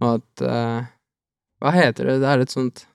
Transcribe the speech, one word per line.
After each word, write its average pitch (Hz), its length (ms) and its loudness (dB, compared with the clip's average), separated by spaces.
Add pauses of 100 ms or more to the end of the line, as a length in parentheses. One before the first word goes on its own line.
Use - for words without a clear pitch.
og 120 200 2
at, - 260 -12
eh, 117 380 -4 (760)
hva 147 140 2
heter 127 320 2
det? 135 140 0
Det 135 100 2
er 135 140 4
et - 100 -6
sånt 127 400 -4